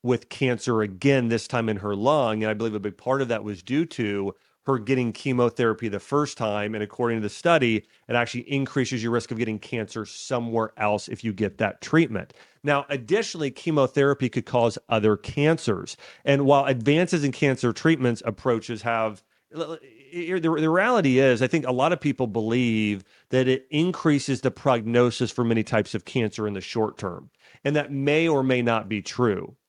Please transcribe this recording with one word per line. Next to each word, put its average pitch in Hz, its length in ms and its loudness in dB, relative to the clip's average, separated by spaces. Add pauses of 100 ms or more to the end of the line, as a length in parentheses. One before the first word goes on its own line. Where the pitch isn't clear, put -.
with 123 280 -2
cancer 120 520 0
again, 117 460 2
this 113 180 0
time 117 220 -2
in 110 80 -2
her 101 180 -4
lung. 113 480 2
And 107 80 0
I 107 40 -2
believe 107 200 -4
a 104 60 -4
big 98 160 -6
part 135 260 -2
of 131 60 -2
that 113 160 -2
was 101 180 -10
due 147 260 -2
to 101 460 -4 (320)
her 135 120 0
getting 120 340 0
chemotherapy 117 760 0
the 101 100 -4
first 143 380 -2
time. 104 360 -2
And 107 80 -4
according 117 360 -2
to 110 60 -2
the 104 60 -4
study, 127 560 2 (220)
it 120 80 -2
actually 120 340 -2
increases 131 540 -2
your 117 80 -2
risk 117 200 -2
of 113 60 -6
getting 110 220 -4
cancer 110 460 -8
somewhere 113 720 -4
else 104 320 0
if 120 120 -8
you 110 120 -4
get 98 240 -2
that 101 240 -2
treatment. 143 520 0 (300)
Now, 143 240 0
additionally, 151 640 -2
chemotherapy 139 760 2
could - 160 -4
cause 117 320 2 (100)
other 107 300 2
cancers. 143 800 -2 (260)
And 139 220 4
while 139 180 6
advances 143 640 2
in 131 80 0
cancer 127 400 0
treatments 127 520 0
approaches 113 580 -4
have, 113 380 -2 (320)
l-, 160 200 -8
l-, 160 40 -12 (360)
the, 175 260 -4
the 160 300 2
reality 180 500 4
is, 127 220 4
I 127 60 2
think 143 200 0
a 127 60 0
lot 135 180 2
of 180 80 -2
people 131 280 -2
believe 110 760 0 (280)
that 127 180 4
it 131 200 0
increases 151 680 0
the 127 120 0
prognosis 120 760 2
for - 140 -2
many 113 200 2
types 107 300 0
of 104 120 -6
cancer 110 420 -2
in 104 60 -4
the 95 80 -6
short 107 360 -2
term. 92 340 -10 (340)
And 143 100 0
that 139 160 -2
may 143 380 2
or 143 140 2
may 127 180 2
not 113 260 0
be 104 140 -4
true. 98 560 -2 (120)